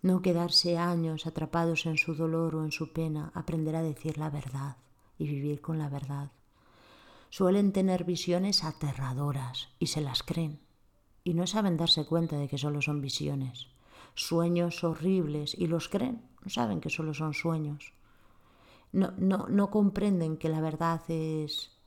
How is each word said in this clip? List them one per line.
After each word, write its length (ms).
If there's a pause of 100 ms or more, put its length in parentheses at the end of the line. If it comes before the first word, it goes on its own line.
No 180
quedarse 560
años 480
atrapados 600
en 120
su 180
dolor 400
o 80
en 80
su 220
pena, 400
aprender 420
a 80
decir 340
la 120
verdad 480 (400)
y 100
vivir 340
con 160
la 120
verdad. 420 (1000)
Suelen 420
tener 320
visiones 600
aterradoras 1040 (100)
y 80
se 140
las 200
creen. 380 (640)
Y 100
no 140
saben 300
darse 280
cuenta 320
de 100
que 100
solo 240
son 200
visiones. 680 (480)
Sueños 680
horribles 680
y 140
los 200
creen. 360 (200)
No 60
saben 320
que 80
solo 240
son 200
sueños. 600 (1000)
No, 260
no, 300
no 220
comprenden 680
que 140
la 100
verdad 500
es 600 (160)